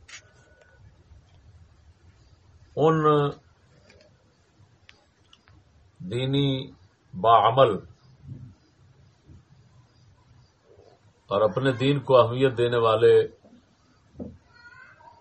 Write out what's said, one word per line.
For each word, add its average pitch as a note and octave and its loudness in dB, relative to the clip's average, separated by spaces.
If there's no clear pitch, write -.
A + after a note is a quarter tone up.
ان D#3 0
دینی C3+ -4
باعمل A2+ 2
اور G2 -2
اپنے G#2+ 0
دین C3+ -2
کو C3 -2
اہمیت B2 0
دینے A#2+ -2
والے A2+ 2